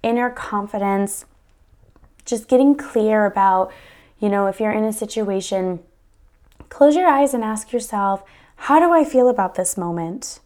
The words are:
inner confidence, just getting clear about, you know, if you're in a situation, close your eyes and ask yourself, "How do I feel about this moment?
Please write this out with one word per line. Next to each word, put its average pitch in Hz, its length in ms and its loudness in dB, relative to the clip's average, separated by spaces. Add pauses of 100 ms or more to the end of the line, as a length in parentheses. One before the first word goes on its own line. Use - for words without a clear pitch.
inner 240 260 0
confidence, 202 960 -4 (960)
just 220 240 -6
getting 277 280 6
clear 214 500 0
about, 190 460 2 (480)
you 208 100 0
know, 202 160 0
if 196 140 -4
you're 214 120 -2
in 214 120 -2
a 220 100 -2
situation, 190 840 -4 (920)
close 294 260 4
your 359 120 2
eyes 277 260 2
and 233 100 -2
ask 214 300 -6
yourself, 202 500 -2 (440)
"How 302 120 6
do 349 140 4
I 320 100 4
feel 247 240 2
about 208 280 0
this 180 200 -4
moment? 170 720 -8